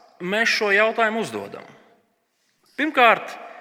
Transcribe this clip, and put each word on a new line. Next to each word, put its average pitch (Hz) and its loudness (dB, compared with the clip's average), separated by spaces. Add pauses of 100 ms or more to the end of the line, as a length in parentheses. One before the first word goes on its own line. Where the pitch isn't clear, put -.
(240)
mēs 214 0
šo 208 0
jautājumu 220 2
uzdodam. 107 -10 (1120)
Pirmkārt, 254 2 (260)